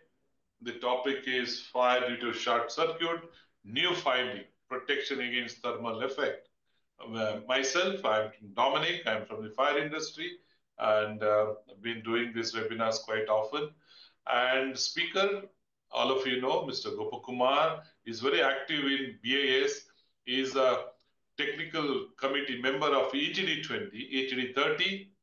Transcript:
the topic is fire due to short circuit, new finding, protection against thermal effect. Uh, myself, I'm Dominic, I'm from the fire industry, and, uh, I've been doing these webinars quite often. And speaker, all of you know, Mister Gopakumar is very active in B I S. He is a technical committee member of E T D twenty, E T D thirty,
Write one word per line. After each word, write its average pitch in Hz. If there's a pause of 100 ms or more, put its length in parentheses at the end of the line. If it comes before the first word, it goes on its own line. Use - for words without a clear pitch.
(640)
the 117
topic 127
is 127
fire 123
due 117 (160)
to -
short 117
circuit, 165 (420)
new 156
finding, 127 (260)
protection 131
against 120
thermal 113
effect. - (500)
Uh, 110
myself, 151
I'm 107 (240)
Dominic, -
I'm 107
from 110
the 107
fire 143
industry, 156 (400)
and, 107
uh, 107 (160)
I've -
been 117
doing 117
these 113
webinars 113
quite 110
often. 110 (580)
And 131
speaker, 190 (480)
all 120
of 135
you 127
know, 143
Mister 117
Gopakumar 127 (240)
is 110
very 143
active 143
in 135
B 127
I 139
S. 143 (400)
He 127
is 131
a 127 (520)
technical 147 (100)
committee 135
member 135
of 139
E 151
T -
D 160
twenty, 104
E 131
T 131
D 127
thirty, 165 (120)